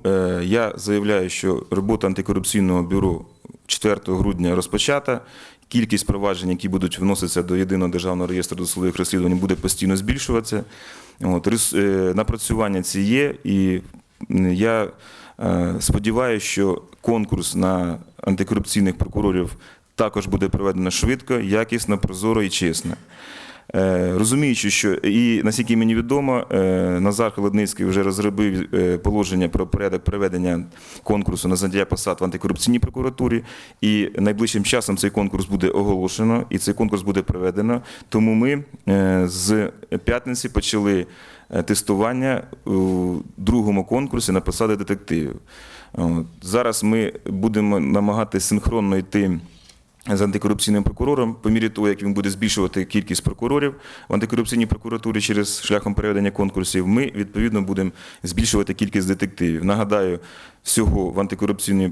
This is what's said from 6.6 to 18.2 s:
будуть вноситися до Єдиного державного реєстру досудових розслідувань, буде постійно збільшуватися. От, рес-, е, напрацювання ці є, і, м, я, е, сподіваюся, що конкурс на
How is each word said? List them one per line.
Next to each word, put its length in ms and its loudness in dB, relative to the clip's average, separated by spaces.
будуть 300 -2
вноситися 440 0
до 120 0
Єдиного 360 2
державного 360 -2
реєстру 300 -4
досудових 400 -2
розслідувань, 400 0
буде 180 0
постійно 420 0
збільшуватися. 680 -2
От, 260 0
рес-, 260 0
е, 420 2
напрацювання 680 -2
ці 200 -4
є, 420 2
і, 380 2
м, 220 4
я, 340 2
е, 400 0
сподіваюся, 640 0
що 360 0
конкурс 540 0
на 420 0